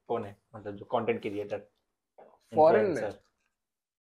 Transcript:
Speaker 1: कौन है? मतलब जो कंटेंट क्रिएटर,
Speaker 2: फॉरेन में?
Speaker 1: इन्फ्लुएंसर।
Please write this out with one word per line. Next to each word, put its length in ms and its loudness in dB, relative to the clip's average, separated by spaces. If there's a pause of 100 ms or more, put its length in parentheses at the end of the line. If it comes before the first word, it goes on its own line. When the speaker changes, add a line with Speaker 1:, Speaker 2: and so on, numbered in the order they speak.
Speaker 1:
कौन 180 -4
है? 120 -16 (180)
मतलब 200 -12
जो 100 -16
कंटेंट 360 -2
क्रिएटर, 360 -6 (1000)
Speaker 2:
फॉरेन 280 6
में? 60 2
Speaker 1:
इन्फ्लुएंसर। 300 -4 (1000)